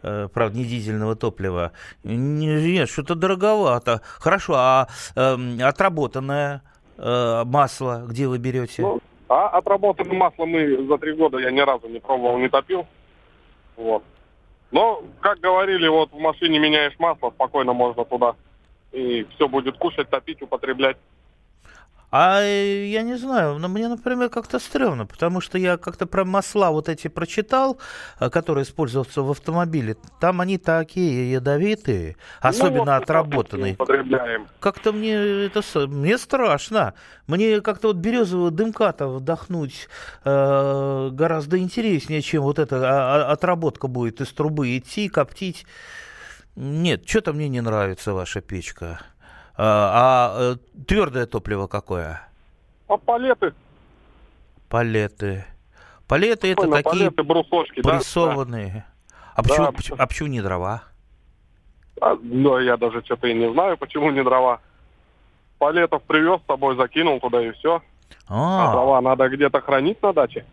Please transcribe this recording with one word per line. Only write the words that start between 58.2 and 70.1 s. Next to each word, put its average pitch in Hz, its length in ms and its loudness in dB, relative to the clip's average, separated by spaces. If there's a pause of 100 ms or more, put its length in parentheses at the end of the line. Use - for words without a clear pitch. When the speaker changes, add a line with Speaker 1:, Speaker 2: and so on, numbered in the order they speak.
Speaker 1:
А - 80 0
Speaker 2:
Да. 117 60 4
Speaker 1:
почему, 147 180 6
Speaker 2:
Да. 135 60 0
Speaker 1:
поч-, - 260 -8
а 131 80 2
почему 151 220 -6
не 127 140 -4
дрова? 95 400 -4 (1160)
Speaker 2:
А, - 220 2
ну, 127 360 2
я 123 180 2
даже 117 260 -2
чё-то 123 260 -4
и 117 60 0
не 117 180 2
знаю, 170 260 2
почему 147 320 -2
не 139 120 0
дрова. 127 380 2 (1000)
Палетов 160 440 0
привёз 165 400 2
с - 40 -20
собой, 135 300 0
закинул 135 440 0
туда 120 220 0
и 117 100 -4
всё. 160 280 0 (480)
Speaker 1:
А. 165 400 2
Speaker 2:
А 113 40 2
дрова 127 280 6
надо 131 280 4
где-то 139 340 2
хранить 139 400 0
на 202 100 2